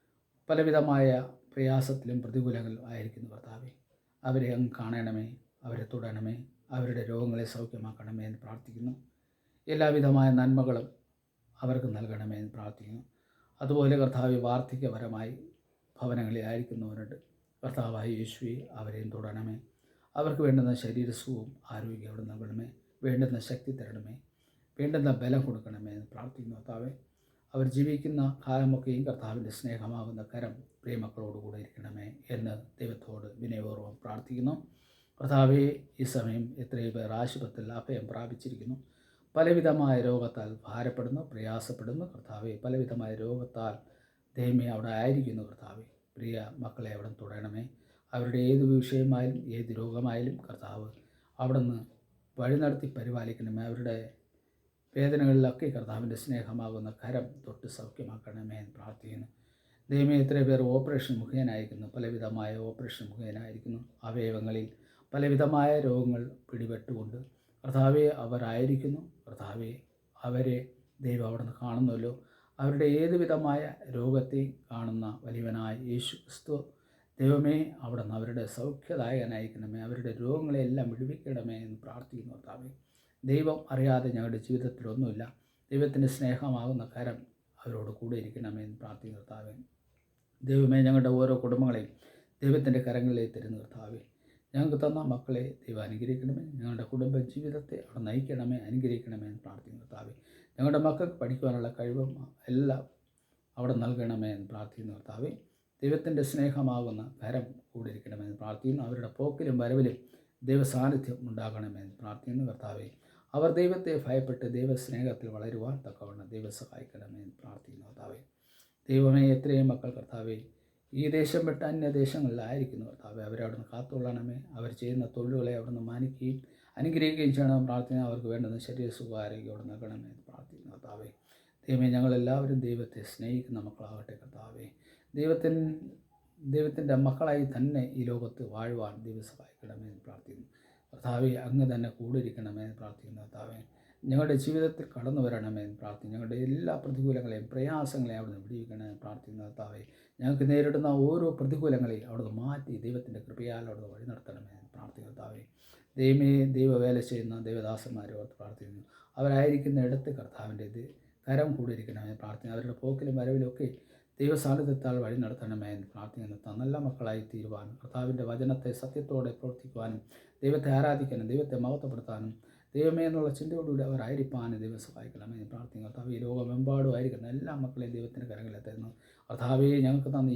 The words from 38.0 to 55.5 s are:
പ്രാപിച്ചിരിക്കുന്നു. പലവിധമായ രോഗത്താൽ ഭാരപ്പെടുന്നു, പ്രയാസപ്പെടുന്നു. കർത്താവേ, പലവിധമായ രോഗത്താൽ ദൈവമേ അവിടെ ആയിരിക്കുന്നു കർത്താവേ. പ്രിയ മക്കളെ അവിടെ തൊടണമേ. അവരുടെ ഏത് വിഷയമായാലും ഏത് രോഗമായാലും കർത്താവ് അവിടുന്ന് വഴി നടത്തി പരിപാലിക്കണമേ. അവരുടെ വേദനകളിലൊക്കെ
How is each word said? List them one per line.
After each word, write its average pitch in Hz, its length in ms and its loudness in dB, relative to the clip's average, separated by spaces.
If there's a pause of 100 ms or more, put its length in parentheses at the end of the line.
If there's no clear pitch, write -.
പ്രാപിച്ചിരിക്കുന്നു. 120 640 -8 (580)
പലവിധമായ 156 600 6 (120)
രോഗത്താൽ 117 420 0 (160)
ഭാരപ്പെടുന്നു, 123 560 -4 (120)
പ്രയാസപ്പെടുന്നു. 113 800 -6
കർത്താവേ, 110 400 -10 (120)
പലവിധമായ 117 460 0 (120)
രോഗത്താൽ 117 520 -4 (600)
ദൈവമേ 123 400 4
അവിടെ 113 160 -4 (100)
ആയിരിക്കുന്നു 123 500 2
കർത്താവേ. - 340 -18 (300)
പ്രിയ 113 320 -6 (160)
മക്കളെ 110 320 -10
അവിടെ 107 260 -12
തൊടണമേ. 107 420 -10 (520)
അവരുടെ 123 340 0
ഏത് 135 240 8
വിഷയമായാലും 131 680 4 (200)
ഏത് 117 120 -6 (100)
രോഗമായാലും 120 540 -2 (120)
കർത്താവ് 107 420 -12 (540)
അവിടുന്ന് 123 360 2 (600)
വഴി 135 220 4
നടത്തി 139 240 0 (100)
പരിപാലിക്കണമേ. 113 720 -4
അവരുടെ 117 280 -4 (1000)
വേദനകളിലൊക്കെ 139 800 6